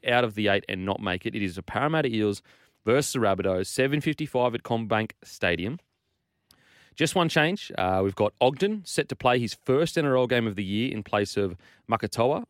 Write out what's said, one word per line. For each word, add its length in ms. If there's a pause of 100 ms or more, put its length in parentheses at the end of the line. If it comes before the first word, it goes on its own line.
out 160
of 100
the 140
eight 200
and 180
not 140
make 260
it. 100
It 80
is 120
the 80
Parramatta 460
Eels 320 (420)
versus 300
the 60
Rabbitohs, 480
seven 340
fifty-five 540
at 80
CommBank 480 (120)
Stadium. 560 (1160)
Just 200
one 140
change. 480
Uh, 260
we've 120
got 260
Ogden 440
set 240
to 60
play 240
his 140
first 460
N 60
R 120
L 80
game 220
of 80
the 100
year 260
in 120
place 340
of 180 (340)
Makatoa 600